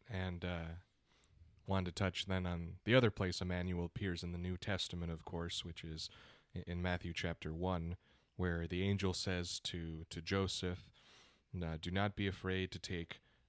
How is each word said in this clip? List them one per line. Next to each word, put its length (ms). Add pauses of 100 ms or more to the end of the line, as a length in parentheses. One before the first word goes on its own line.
and, 340
uh, 220 (1000)
wanted 300
to 80
touch 220
then 200
on 300 (100)
the 100
other 160
place 300
Emmanuel 440
appears 380
in 80
the 60
New 200
Testament, 540
of 140
course, 400
which 180
is 260 (460)
i-, 100
in 160
Matthew 320
chapter 400
one, 440 (380)
where 320
the 160
angel 300
says 520
to, 440
to 120
Joseph, 680 (640)
"N-, 100
uh, 160
do 120
not 240
be 120
afraid 440
to 80
take 400 (280)